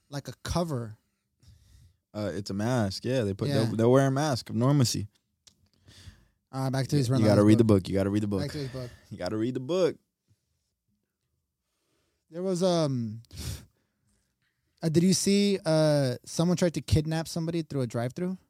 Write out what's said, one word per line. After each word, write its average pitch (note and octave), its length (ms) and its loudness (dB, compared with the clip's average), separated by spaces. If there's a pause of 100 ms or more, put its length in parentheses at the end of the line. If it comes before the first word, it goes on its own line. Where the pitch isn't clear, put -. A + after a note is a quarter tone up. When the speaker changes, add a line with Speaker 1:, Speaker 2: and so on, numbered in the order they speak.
Speaker 1:
like, C#3 200 -12
a B2 40 -10 (120)
cover. B2+ 520 -4 (1160)
Speaker 2:
Uh, G#2 180 -6
it's G2+ 160 -8
a G2 60 -6
mask. G#2+ 500 -2
Yeah, B2+ 200 -2
they G2 100 -2
put, G#2+ 140 -4
Speaker 1:
Yeah. C3+ 160 0
Speaker 2:
they'll, A2+ 120 -4
they'll A#2 160 4
wear C3+ 140 6
a C3+ 40 0
mask C#3 380 -4
of G#2+ 80 -6
normacy. A#2+ 520 2 (1400)
Speaker 1:
Uh, C3+ 200 -4
back C3 160 -2
to C#3+ 100 0
his C3 120 0
Speaker 2:
You B2 80 0
Speaker 1:
run - 60 2
Speaker 2:
gotta G#2+ 100 6
Speaker 1:
on G2+ 80 6
his G#2 80 8
Speaker 2:
read A2 100 8
the A#2 60 6
Speaker 1:
book. G#2 180 4
Speaker 2:
book. - 80 -8
You F#2 60 -2
gotta G2 120 0
read G#2 140 -2
the G#2 60 -4
book. G2+ 120 -2
Speaker 1:
Back C3+ 120 -6
to D3+ 60 -8
his C#3 120 -8
book. B2 200 -12 (200)
Speaker 2:
You G#2 80 -14
gotta F2+ 180 -6
read A2 160 -2
the C3 80 -4
book. D#3+ 360 0 (2250)
Speaker 1:
There E3 120 -10
was, F#3 200 0
um, C3+ 580 0 (1600)
uh, E3+ 60 -2
did D#3+ 140 2
you F#3 120 4
see, G3+ 500 2
uh, D3+ 600 2
someone F3 320 0
tried F3 180 0
to E3 60 -8
kidnap D#3+ 480 0
somebody E3 340 -6
through C#3 200 -6
a B2 40 -2
drive-thru? B2+ 500 -6 (140)